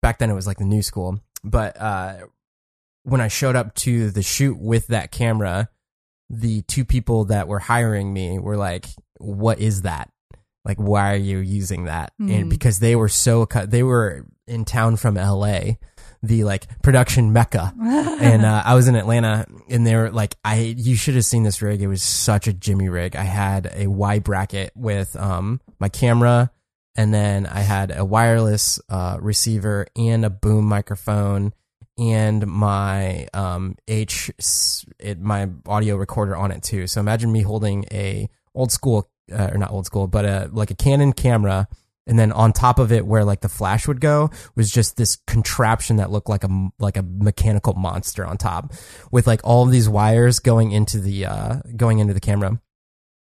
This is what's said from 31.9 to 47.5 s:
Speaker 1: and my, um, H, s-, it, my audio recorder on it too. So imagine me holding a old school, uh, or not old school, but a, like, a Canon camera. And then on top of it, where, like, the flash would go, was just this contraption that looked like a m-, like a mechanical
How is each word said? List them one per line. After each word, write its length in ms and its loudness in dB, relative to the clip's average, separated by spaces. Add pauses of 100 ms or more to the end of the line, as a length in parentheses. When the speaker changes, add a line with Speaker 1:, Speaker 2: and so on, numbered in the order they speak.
Speaker 1:
and 480 2
my, 880 -2
um, 420 -6 (120)
H, 500 -4
s-, 480 -4 (140)
it, 200 -10
my 300 -2 (160)
audio 300 0
recorder 400 -4
on 160 -2
it 100 -10
too. 240 -6
So 160 -4
imagine 300 0
me 100 2
holding 500 -2
a 380 -6 (240)
old 180 -2
school, 380 0 (240)
uh, 180 -2
or 60 -2
not 140 -2
old 160 -6
school, 180 -2
but 200 0
a, 280 -2
like, 160 -2
a 60 -8
Canon 380 4
camera. 540 2 (400)
And 100 4
then 140 6
on 200 4
top 280 4
of 120 4
it, 140 2
where, 180 4
like, 180 0
the 60 -2
flash 400 -2
would 140 -2
go, 300 2 (240)
was 160 2
just 260 0
this 200 0 (100)
contraption 680 0
that 140 0
looked 160 -4
like 160 -2
a 60 0
m-, 300 -2
like 180 -2
a 60 -2
mechanical 720 0